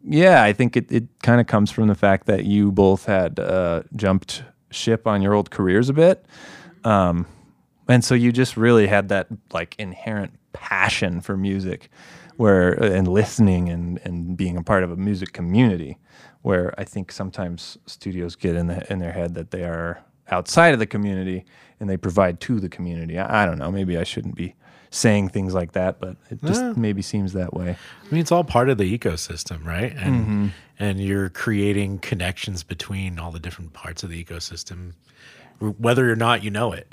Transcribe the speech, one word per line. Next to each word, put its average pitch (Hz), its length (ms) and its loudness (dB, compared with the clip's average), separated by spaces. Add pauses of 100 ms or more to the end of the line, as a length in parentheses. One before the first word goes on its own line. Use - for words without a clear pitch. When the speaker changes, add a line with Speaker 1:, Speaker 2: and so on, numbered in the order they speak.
Speaker 1:
Yeah, 151 360 8
I 104 80 6
think 120 240 2
it, - 160 -2
it 120 120 0 (180)
kinda 120 200 6
comes 104 300 2
from 110 160 2
the 104 80 4
fact 98 300 2
that 101 180 0
you 101 260 4
both 98 360 4
had, 92 340 0
uh, 90 420 -2 (140)
jumped 98 480 0 (260)
ship - 380 -2
on 101 140 0
your 101 120 2
old 101 160 0
careers 101 380 2
a 139 40 0
bit. 170 320 4 (600)
Um, 90 420 2 (640)
and 123 160 6
so 131 100 2
you 120 180 4
just 123 240 0
really 113 300 6
had 101 220 2
that, 98 180 -2 (260)
like, 85 260 -8
inherent 104 560 -8 (180)
passion 95 680 -2
for 98 160 -6
music 95 520 -4 (480)
where, 92 360 6
and 95 360 2
listening 92 600 2
and, 87 360 -6
and 87 320 -8
being 90 200 -4
a 87 60 -6
part 95 220 2
of 87 80 -6
a 87 40 -8
music 95 360 -4
community 90 680 0 (440)
where 90 360 0
I 98 60 -8
think 92 260 -12
sometimes 87 640 -10 (100)
studios 87 500 -10
get 87 180 -2
in 85 140 -2
the, 87 240 -8
in 95 80 -6
their 87 120 -6
head 87 220 -6
that 82 160 -12
they 90 140 -8
are 85 360 -8 (300)
outside 156 440 4
of 123 40 0
the 110 80 0
community 95 580 -4 (360)
and 101 100 -6
they 95 60 -2
provide 90 440 2
to 117 200 -4
the 95 80 -6
community. 82 500 -8
I, 104 240 0
I 101 40 4
don't 82 120 -2
know. 71 140 -4
Maybe 90 260 -2
I 87 60 -2
shouldn't - 300 -8
be 90 200 -10 (360)
saying 101 380 2
things 92 260 -4
like 90 180 -4
that, 92 280 -2
but 92 160 -12 (140)
it - 140 -14
just 208 180 0
Speaker 2:
No. 240 140 -4
Speaker 1:
maybe 104 260 -2
seems 95 320 -4
that 90 180 -4
way. 87 180 -6
Speaker 2:
I - 440 -12
mean, 160 60 2
it's 165 120 0
all 175 120 2
part 127 260 2
of 123 80 0
the 101 200 0
ecosystem, 82 680 -8
right? 87 300 -4
And, 127 180 -2 (120)
Speaker 1:
Mm-hmm. 104 200 -2 (320)
Speaker 2:
and 98 220 -4
you're 98 280 -2
creating 101 680 -2
connections 90 640 -8
between 92 560 -10
all 82 120 -12
the 82 100 -12
different 85 320 -14
parts - 300 -16
of 95 80 -12
the 85 140 -12
ecosystem, 87 680 -14 (640)
w-, 107 200 -4
whether 120 320 2
or 113 60 2
not 117 280 2
you 107 60 -6
know 107 220 -4
it. - 200 -14